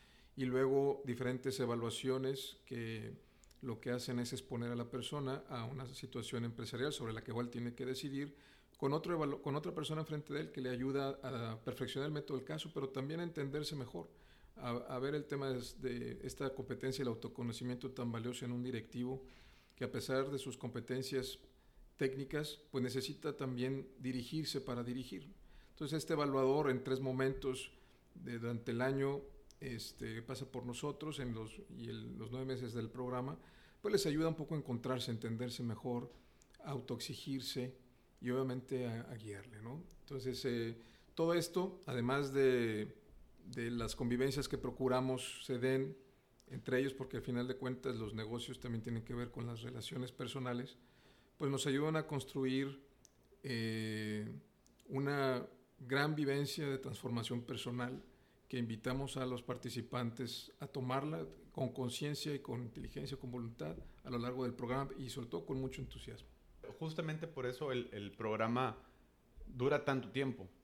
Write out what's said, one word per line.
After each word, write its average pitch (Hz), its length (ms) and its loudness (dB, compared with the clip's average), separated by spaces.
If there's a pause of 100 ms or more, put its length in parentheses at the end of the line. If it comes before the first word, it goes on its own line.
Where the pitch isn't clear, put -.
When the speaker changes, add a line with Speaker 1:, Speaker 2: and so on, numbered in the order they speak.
(340)
Speaker 1:
y 131 120 2
luego 135 580 6
diferentes 127 560 0
evaluaciones 131 1040 2
que 113 640 -6 (320)
lo 117 200 -4
que 123 100 -2
hacen 123 300 0
es 120 120 -2
exponer 120 380 -2
a 120 60 -2
la 117 120 -2
persona 135 600 -2
a 117 160 -4
una - 200 -4
situación 120 600 -4
empresarial 120 480 0
sobre 117 200 -2
la 110 120 -4
que 110 80 -4
igual 120 180 0
tiene 120 240 -2
que 127 100 -4
decidir, 139 520 -2 (400)
con 139 160 2
otro 165 260 2
evalu-, 143 240 2
con 143 140 0
otra 170 180 -2
persona 156 280 0
enfrente 151 300 -4
de 143 100 0
él 160 100 -8
que 139 80 -4
le 127 100 0
ayuda 135 540 2
a 117 400 -2
perfeccionar 135 420 0
el 151 80 0
método 143 240 -2
del 123 80 -6
caso, 156 260 -4
pero 135 180 0
también 143 280 -2
a 175 60 0
entenderse 151 500 -2
mejor, 151 340 -6 (460)
a, 123 160 -4
a 123 300 -2
ver 143 160 2
el 147 80 -2
tema 139 260 0
de, 127 100 0 (200)
de 120 420 -2
esta 131 320 -2
competencia 135 480 -2
y - 20 2
el 123 40 2
autoconocimiento 123 800 -2
tan 120 220 -2
valioso 120 320 -2
en 123 80 0
un 123 100 0
directivo 123 640 -2 (480)
que - 80 -10
a 120 80 0
pesar 131 400 2
de 139 80 0
sus 127 180 -6
competencias 127 840 -2 (560)
técnicas, 139 640 0 (100)
pues 131 140 2
necesita 139 520 0
también 131 520 0 (100)
dirigirse 131 640 0
para 120 240 -2
dirigir. 120 500 -6 (360)
Entonces 156 280 -2
este - 140 0
evaluador 139 580 6
en 120 140 2
tres 131 160 2
momentos 131 720 2 (420)
de, 120 240 -4
durante 117 320 0
el 117 120 2
año, 139 380 4 (380)
este, 113 640 -6
pasa 123 260 -6
por 120 160 -4
nosotros 147 540 -4
en 123 160 -2
los, 110 260 -6 (160)
y 117 120 -8
el, 113 280 -6
los 110 140 -6
nueve 131 160 -2
meses 123 260 -2
del 117 160 0
programa, 127 480 -2 (460)
pues 208 80 2
les 196 160 8
ayuda 156 220 6
un 160 80 2
poco 156 180 -2
a 151 40 2
encontrarse, 123 520 0
a 117 40 0
entenderse 117 500 -2
mejor, 120 480 -2 (500)
a 151 80 -6
autoexigirse 127 1040 -4 (460)
y 123 100 0
obviamente 127 560 0
a, 117 140 -2
a - 160 -8
guiarle, 104 440 -10
¿no? 131 220 -8 (200)
Entonces, 127 420 -2
eh, 117 320 2 (400)
todo 165 180 6
esto, 180 520 2
además 135 460 4
de, 120 640 6 (520)
de 120 260 -2
las 117 240 0
convivencias 131 520 4
que 135 100 0
procuramos 127 840 2
se 127 140 0
den 135 380 4 (500)
entre 127 320 2
ellos, 135 160 4
porque 135 220 -4
al - 80 -4
final 123 240 0
de 131 80 -2
cuentas 127 400 -2
los 107 180 -4
negocios 117 460 -4
también 117 220 -2
tienen 117 200 -2
que 120 120 -6
ver 120 180 -4
con 117 140 -4
las 117 160 -6
relaciones 120 500 -4
personales, 123 640 -2 (600)
pues 143 140 2
nos 135 160 2
ayudan 147 300 4
a 156 100 2
construir, 135 760 0 (640)
eh, 110 840 0 (600)
una 139 580 2 (340)
gran 139 340 4
vivencia 143 540 2
de 135 100 2
transformación 120 640 -2
personal 123 600 -2 (460)
que 127 100 -2
invitamos 120 600 0
a 127 80 2
los 123 160 -2
participantes 120 1160 -2
a 127 80 -6
tomarla 139 580 0 (280)
con 127 180 0
conciencia 147 640 -2
y 135 40 -2
con 123 240 -4
inteligencia, 131 560 -6
con 127 120 -6
voluntad 123 460 -4 (280)
a 131 60 -8
lo 120 80 0
largo 123 260 0
del 120 100 0
programa 131 420 0
y 127 140 -6
sobre 120 180 -6
todo 165 160 -2
con 131 160 0
mucho 131 220 -2
entusiasmo. - 440 -10 (520)
Speaker 2:
Justamente 160 480 -2
por 135 180 -4
eso 127 280 0
el, 123 200 0
el 101 200 -6
programa 110 720 2 (640)
dura 139 380 4
tanto 127 260 2
tiempo, 127 380 0 (160)